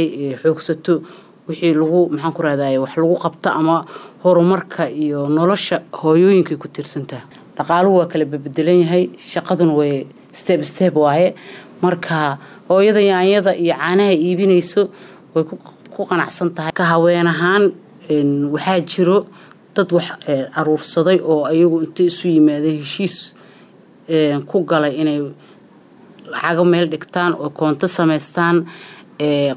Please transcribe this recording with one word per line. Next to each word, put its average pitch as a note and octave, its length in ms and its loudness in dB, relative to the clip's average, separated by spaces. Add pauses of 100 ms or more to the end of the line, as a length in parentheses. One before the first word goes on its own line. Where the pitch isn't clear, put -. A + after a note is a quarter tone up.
ee, C#3 320 -6
xoogsato, D#3+ 640 -2 (480)
wixii D#3+ 240 0
lagu, E3 400 2
maxaan D3+ 180 -4
ku E3 100 -6
raadaaye, C#3 360 0
wax C3 180 -4
lagu E3 240 2
qabto E3+ 320 -4
ama D#3+ 320 0 (400)
horumarka F3 640 2
iyo C#3+ 380 -4
nolosha E3 540 0 (100)
hooyooyinka E3+ 640 2
ku C#3+ 120 -16
tiirsan - 380 -10
tahay. B2+ 160 -14 (340)
Dhaqaaluhu F3+ 440 2
waa E3 80 0
kala D#3 160 -2
bedbedelan D3 580 0
yahay, F3+ 320 2
shaqaduna E3 600 0
way C#3+ 320 0 (260)
step E3+ 320 -2
step F3 300 0
waaye. D3+ 400 2 (460)
Marka D#3+ 580 -2 (300)
hooyada G3+ 320 4
yaanyada G3 540 2
iyo E3 240 0
caanaha F#3 340 2
iibinayso F3+ 800 2 (440)
way D#3+ 120 0
ku, - 80 -12 (400)
ku - 120 -8
qanacsan E3+ 440 -2
tahay. E3 240 -6
Ka F3+ 100 -2
haween E3+ 420 4
ahaan, F3 440 2 (400)
een, C#3+ 400 0
waxaa F3 320 -2
jiro F#3 440 0 (480)
dad G3 180 0
wax, E3+ 180 -2 (160)
ee, C3+ 240 -2
aruursaday D#3 720 0
oo D3+ 240 0
ayagu E3 400 2
inta D#3 160 -4
isu F3 260 -2
yimaadeen D3+ 540 2
heshiis, - 520 -8 (760)
ee, D#3 240 2 (120)
ku F#3 200 -2
galay D3+ 320 0
inay D3+ 240 0 (1120)
lacago E3+ 320 0
meel F3 260 4
dhigtaan F3 440 -2
oo D3 160 -6
koonto D3+ 380 -2
samaystaan, E3+ 800 0 (520)
ee, C#3+ 380 0